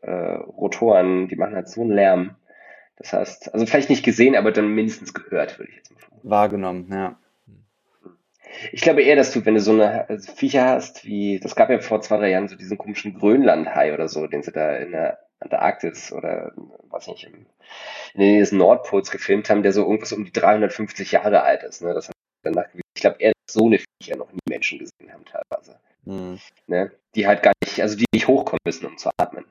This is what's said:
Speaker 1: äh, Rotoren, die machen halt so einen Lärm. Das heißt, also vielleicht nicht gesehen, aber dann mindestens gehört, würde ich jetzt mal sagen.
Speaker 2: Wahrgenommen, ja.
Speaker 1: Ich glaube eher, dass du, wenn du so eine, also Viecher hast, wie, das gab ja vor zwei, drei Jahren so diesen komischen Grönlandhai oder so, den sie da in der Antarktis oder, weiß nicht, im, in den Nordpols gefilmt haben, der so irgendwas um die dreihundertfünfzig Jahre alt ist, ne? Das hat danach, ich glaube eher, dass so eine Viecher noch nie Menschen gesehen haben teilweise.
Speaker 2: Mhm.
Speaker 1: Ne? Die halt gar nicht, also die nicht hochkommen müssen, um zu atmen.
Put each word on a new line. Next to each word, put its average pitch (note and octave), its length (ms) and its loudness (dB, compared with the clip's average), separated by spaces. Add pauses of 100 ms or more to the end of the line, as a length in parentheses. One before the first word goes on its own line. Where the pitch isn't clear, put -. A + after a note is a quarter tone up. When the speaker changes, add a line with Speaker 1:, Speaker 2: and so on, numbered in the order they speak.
Speaker 1:
äh, G2+ 100 -12
Rotoren, F#2 1160 0
die F2+ 80 -8
machen G2 180 -4
halt F#2 140 -8
so A#2 140 -8
einen A#2 80 -2
Lärm. F#2+ 460 2 (600)
Das - 160 -18
heißt, - 420 -8
also A2+ 100 -2
vielleicht C#3 260 2
nicht C3+ 120 2
gesehen, A#2+ 320 4
aber G#2 160 2
dann G#2+ 240 0
mindestens A2 400 -4
gehört, - 440 -6
würde - 120 -18
ich - 60 -20
jetzt - 160 -20
mal - 80 -20
sagen. - 240 -20
Speaker 2:
Wahrgenommen, G2 680 -2
ja. F#2+ 260 -8 (1600)
Speaker 1:
Ich - 80 -12
glaube C#3+ 220 4
eher, C#3+ 120 6
dass C3 180 4
du, A2+ 140 -2
wenn A2 80 4
du G#2+ 60 4
so G2+ 100 2
eine, G#2 380 2
also G#2 240 -12
Viecher C3+ 320 0
hast, B2+ 400 -2
wie, G2+ 340 -4
das - 160 -10
gab A2+ 160 4
ja A#2+ 80 2
vor G#2+ 220 -4
zwei, - 160 -2
drei G#2 140 0
Jahren F#2+ 180 0
so - 80 -20
diesen G2 200 -10
komischen G#2 400 -12
Grönlandhai D#2+ 800 2
oder D#2+ 140 -4
so, D#2 180 -6
den D2 160 -6
sie - 80 -14
da D2+ 280 -2
in D#2+ 120 -10
der D#2+ 300 -6 (180)
Antarktis - 760 -4
oder, - 420 -8 (360)
weiß - 180 -12
nicht, - 160 -18
im, - 220 -20 (680)
in G2 60 -4 (240)
den G2 140 0
Nordpols F#2+ 540 4
gefilmt G2+ 360 -2
haben, G#2 140 2
der G2 100 2
so G2+ 100 2
irgendwas G#2 300 -2
um G#2 120 -8
die F2+ 80 -16
dreihundertfünfzig G#2 800 0
Jahre G2+ 300 2
alt C#2 200 0
ist, - 200 -16
ne? F2 120 -4
Das D#2+ 140 -8
hat - 80 -20 (260)
danach, E2 220 -4 (100)
ich - 260 -18
glaube - 200 0
eher, A2 100 4 (160)
dass - 80 -16
so A2+ 120 4
eine A2+ 120 6
Viecher - 380 -14
noch - 160 -14
nie F#2 160 -14
Menschen - 320 -6
gesehen - 320 -20
haben - 120 -20
teilweise. - 540 -14 (260)
Speaker 2:
Mhm. F#2 340 -12 (280)
Speaker 1:
Ne? F2+ 240 -4 (240)
Die G2 140 0
halt G2+ 160 2
gar G3+ 80 6 (100)
nicht, - 180 -4
also G#2+ 160 -2
die - 160 0
nicht - 140 0
hochkommen - 380 0
müssen, E2 220 -8
um - 120 -18
zu - 200 -6
atmen. - 320 -6